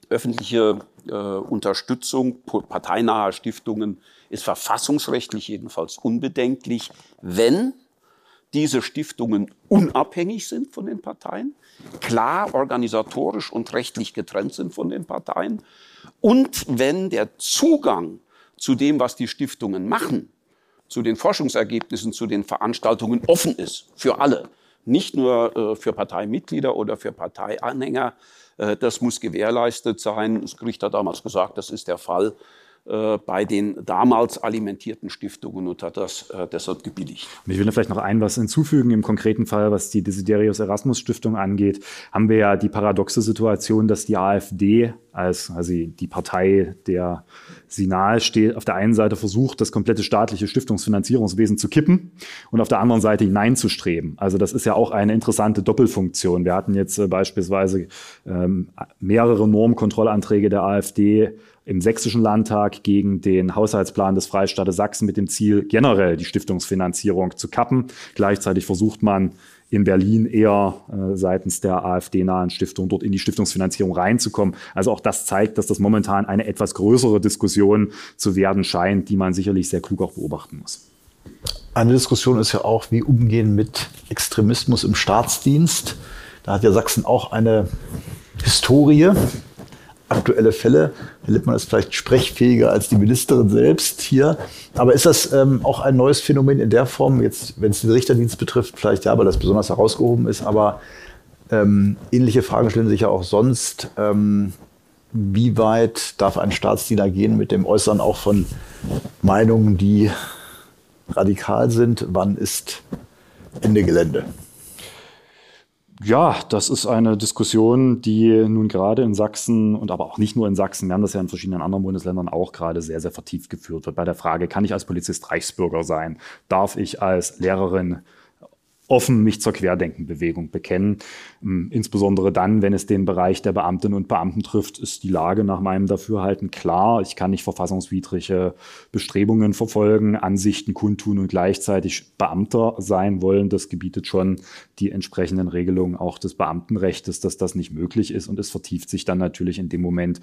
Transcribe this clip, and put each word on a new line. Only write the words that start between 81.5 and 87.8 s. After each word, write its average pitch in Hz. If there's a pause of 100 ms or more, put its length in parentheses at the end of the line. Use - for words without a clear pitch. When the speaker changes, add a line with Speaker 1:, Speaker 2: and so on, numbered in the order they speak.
Speaker 3:
Eine 117
Diskussion 127
ist 110
ja 104
auch, 110
wie 113
umgehen 113
mit - (180)
Extremismus 113
im 104
Staatsdienst. - (440)
Da 101
hat 101
ja 110
Sachsen -
auch -
eine 110 (760)